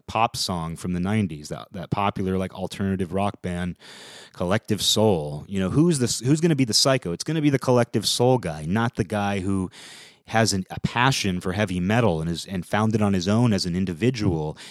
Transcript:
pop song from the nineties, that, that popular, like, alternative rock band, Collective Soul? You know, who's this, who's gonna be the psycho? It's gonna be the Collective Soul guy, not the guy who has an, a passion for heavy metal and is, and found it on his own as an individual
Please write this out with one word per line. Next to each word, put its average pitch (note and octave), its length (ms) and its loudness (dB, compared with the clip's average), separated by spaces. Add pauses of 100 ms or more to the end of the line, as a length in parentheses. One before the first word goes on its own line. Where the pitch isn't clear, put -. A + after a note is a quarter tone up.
pop A2+ 320 -2
song E2 380 -4
from F2+ 180 -6
the F2+ 60 -2
nineties, F2+ 500 -2
that, - 220 -12
that - 180 -12
popular, G2 480 0
like, F#2 160 -4
alternative F#2+ 580 -4
rock G2 300 -2
band, F2 360 -6 (560)
Collective F#2+ 500 -2
Soul? D#2 640 2
You G2 120 -4
know, F#2 120 0
who's D#3 260 4
this, A#2+ 220 0
who's C#3+ 200 2
gonna E3 160 4
be C3+ 100 2
the G#2+ 80 -4
psycho? C3 380 2
It's E2+ 120 -6
gonna D#3 180 -2
be D3 80 4
the C3+ 80 2
Collective A#2+ 480 2
Soul B2+ 320 2
guy, D#2 300 -6
not A2+ 280 0
the A#2+ 80 -2
guy G2+ 360 -2
who F#2+ 320 -2 (560)
has A2 260 2
an, F#2+ 160 -2
a - 120 -10
passion A#2 600 0
for F#2 120 -4
heavy F#2 260 0
metal F#2+ 420 2
and E2 80 -4
is, E2 160 -6
and F#2 180 -6
found G#2+ 300 0
it G#2+ 80 2
on G2+ 120 2
his F#2 140 0
own A#2 240 4
as F#2+ 140 0
an F2 100 -4
individual F2+ 800 0 (160)